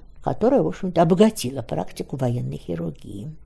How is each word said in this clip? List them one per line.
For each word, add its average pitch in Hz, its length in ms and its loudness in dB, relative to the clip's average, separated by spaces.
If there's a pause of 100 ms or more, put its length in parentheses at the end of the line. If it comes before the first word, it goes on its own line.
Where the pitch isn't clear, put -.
(220)
которое, 220 400 2
в 156 60 0
общем-то, 175 340 0
обогатило 170 600 4
практику - 540 -6
военной 127 400 -2
хирургии. 139 760 -10 (120)